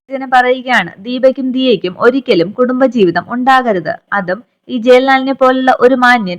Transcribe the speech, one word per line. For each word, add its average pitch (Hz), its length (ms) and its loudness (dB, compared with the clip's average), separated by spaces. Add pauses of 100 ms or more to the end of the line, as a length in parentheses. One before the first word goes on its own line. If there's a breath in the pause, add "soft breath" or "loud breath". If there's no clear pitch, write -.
(100)
രചന 262 220 -10
പറയുകയാണ്, 247 720 -2
"ദീപയ്ക്കും 254 480 -2
ദിയയ്ക്കും 214 460 0
ഒരിക്കലും 233 520 0
കുടുംബജീവിതം 247 800 0
ഉണ്ടാകരുത്. 240 640 0 (180)
അതും 196 320 -4 (240)
ഈ 254 80 -6
ജയലാലിനെ 262 560 2
പോലുള്ള 262 480 0
ഒരു 254 140 4
മാന്യൻ 240 440 0